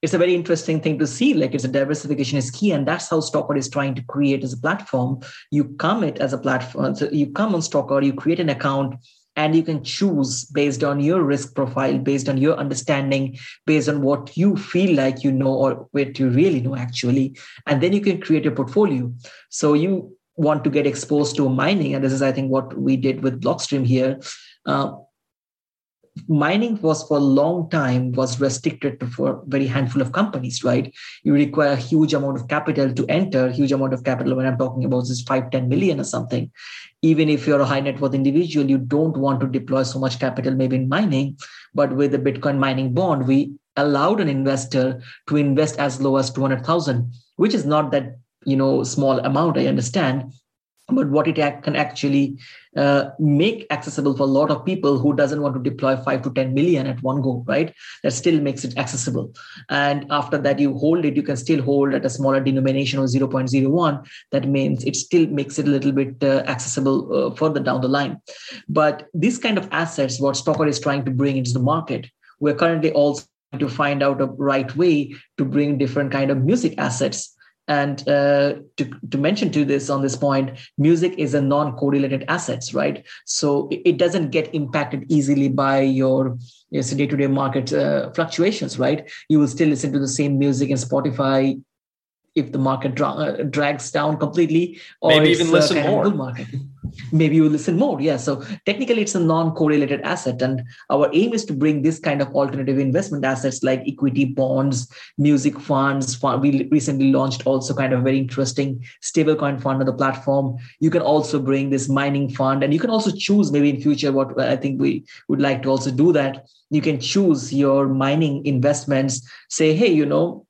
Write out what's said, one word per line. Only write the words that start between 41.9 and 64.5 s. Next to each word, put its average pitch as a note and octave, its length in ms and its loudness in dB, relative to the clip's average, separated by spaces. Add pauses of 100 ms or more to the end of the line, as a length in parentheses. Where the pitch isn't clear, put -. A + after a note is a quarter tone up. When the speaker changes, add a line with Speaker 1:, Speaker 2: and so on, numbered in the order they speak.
Speaker 1:
with C#3+ 160 2
the C#3 80 0
Bitcoin C#3 380 -2
mining C3 360 0
bond, D#3 320 0
we C#3 260 2 (240)
allowed D3 440 2
an E3+ 80 0
investor C3+ 760 -2 (240)
to D3 100 0
invest C#3+ 440 2
as C3 200 -2
low C3+ 140 2
as C3 160 0
two C3+ 120 -4
hundred C3 220 0
thousand, C#3+ 480 0 (220)
which G#3+ 200 2
is D3+ 120 0
not D3+ 240 0
that, C3 260 -2 (280)
you C3+ 120 0
know, C3+ 280 2
small C3+ 340 0
amount, D3 400 0
I C3+ 80 2
understand. C3+ 680 -2 (540)
But C3+ 220 0
what D3+ 180 2
it D#3 120 0
ac-, C#3+ 240 -2
can D3 140 -2
actually, C#3 600 0 (400)
uh, C#3 320 2 (100)
make D#3 520 2
accessible C3+ 440 -2
for C3+ 100 0
a - 20 2
lot C#3 240 2
of - 160 -2
people D3 320 0
who C#3 180 2
doesn't D3 240 0
want C#3 140 -2
to C3 160 -4
deploy C3 260 0
five B2+ 260 -2
to C3+ 80 -4
ten C3 220 -2
million C#3+ 340 2
at B2 160 -6
one C3 200 -2
go, B2 260 -2
right? D3+ 240 0 (300)
That C#3 100 0
still E3 260 2
makes C#3 260 -2
it B2 120 -8
accessible. B2 560 -6 (380)
And C#3+ 400 0
after D3 260 -2
that, C#3 220 0
you C#3+ 180 2
hold D#3+ 300 2
it, C3+ 100 0
you C#3+ 60 0
can C#3 160 -4
still D3+ 240 0
hold C#3 320 2
at - 100 -2
a C3+ 60 0
smaller C3+ 280 0
denomination C3+ 600 0
of C3+ 100 0
zero C3 200 0
point C3 200 -2
zero C3+ 220 2
one. D3+ 320 0 (280)
That C3+ 160 -2
means C#3 380 0